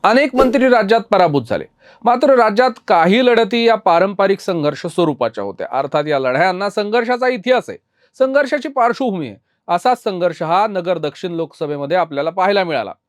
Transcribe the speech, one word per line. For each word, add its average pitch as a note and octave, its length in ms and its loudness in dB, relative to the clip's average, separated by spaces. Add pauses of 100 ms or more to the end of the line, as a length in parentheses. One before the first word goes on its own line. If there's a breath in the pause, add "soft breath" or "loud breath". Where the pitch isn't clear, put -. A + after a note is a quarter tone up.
अनेक B3+ 320 2
मंत्री B3+ 340 2
राज्यात A3+ 320 4
पराभूत F3 420 2
झाले. F#2 220 -6 (400 soft breath)
मात्र B3+ 300 2
राज्यात A#3 360 2 (180)
काही F#3 380 4
लढती A#3 380 2
या A3+ 100 4
पारंपरिक G3 640 0
संघर्ष D3+ 460 -4
स्वरूपाच्या C#3+ 580 -2
होत्या. G2 260 -8
अर्थात C#3+ 360 -2
या D3 120 0
लढ्यांना F3+ 520 0
संघर्षाचा A#3 580 -2
इतिहास B3 420 -2
आहे, F2 80 -14 (400)
संघर्षाची C4+ 500 0
पार्श्वभूमी A#3 580 -2
आहे. G2+ 100 -14 (320)
असाच A#3 340 0
संघर्ष E3+ 400 -4
हा F3 240 0
नगर F#3 320 -4
दक्षिण D#3 340 -8
लोकसभेमध्ये D3+ 640 -6
आपल्याला D#3+ 340 -2
पाहायला F#3+ 340 0
मिळाला. B2 280 -4 (160)